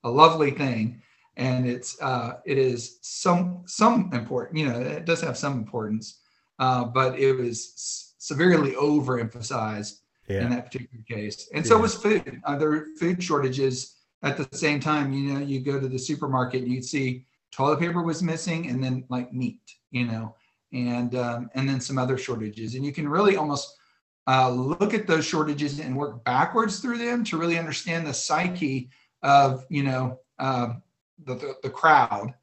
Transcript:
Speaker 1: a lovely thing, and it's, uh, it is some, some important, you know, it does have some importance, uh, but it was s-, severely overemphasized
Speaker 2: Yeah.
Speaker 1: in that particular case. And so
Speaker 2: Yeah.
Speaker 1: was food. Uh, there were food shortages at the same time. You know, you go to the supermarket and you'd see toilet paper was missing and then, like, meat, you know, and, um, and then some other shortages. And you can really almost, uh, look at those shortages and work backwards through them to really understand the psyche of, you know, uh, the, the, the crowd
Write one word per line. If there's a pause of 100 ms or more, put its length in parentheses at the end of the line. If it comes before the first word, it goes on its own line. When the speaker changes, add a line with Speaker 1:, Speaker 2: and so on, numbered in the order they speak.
Speaker 1:
a
lovely
thing, (340)
and
it's,
uh, (100)
it
is
some,
some
important,
you
know,
it
does
have
some
importance, (400)
uh,
but
it
was
s-,
severely
overemphasized (260)
Speaker 2:
Yeah.
Speaker 1:
in
that
particular
case.
And
so
Speaker 2:
Yeah.
Speaker 1:
was
food.
Uh,
there
were (100)
food
shortages (280)
at
the (100)
same
time.
You
know,
you
go
to
the
supermarket
and
you'd
see (260)
toilet
paper
was
missing
and
then,
like,
meat, (300)
you
know, (360)
and,
um,
and
then
some
other
shortages.
And
you
can
really
almost, (520)
uh,
look
at
those
shortages
and
work
backwards
through
them
to
really
understand
the
psyche (320)
of,
you
know, (200)
uh, (500)
the,
the,
the
crowd